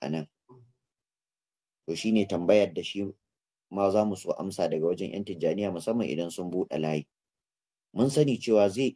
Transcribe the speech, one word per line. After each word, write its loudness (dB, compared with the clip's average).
anan? -4
To, -4
shine 2
tambayar 2
da -6
shi -6
ma 2
za 4
mu -2
so -6
amsa -2
daga 0
wajen -2
ƴan -6
Tijjaniya, -2
musamman -2
idan -4
sun -8
buɗe -2
layi. -2
Mun 2
sani 2
cewa 6
zai 0